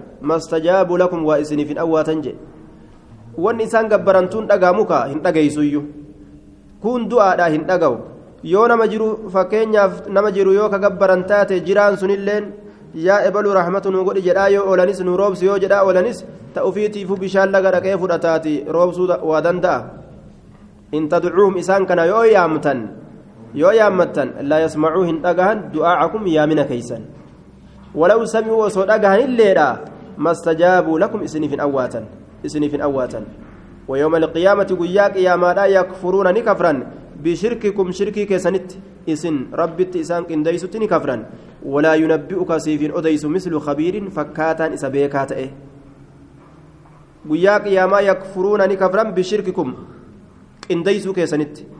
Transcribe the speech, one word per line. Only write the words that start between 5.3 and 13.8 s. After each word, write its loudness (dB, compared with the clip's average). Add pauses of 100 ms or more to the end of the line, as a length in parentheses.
Kun -2
du'aadha, 4
hin 0
dhaga'u. 2 (480)
Yoo 4
nama 4
jiru, -4
fakkeenyaaf 0
nama 2
jiru 2
yoo 2
ka -2
gabbaran 2
taate, 2
jiraan 2
sunilleen, -2 (500)
"Yaa 2
ebalu 0
rahmatu 0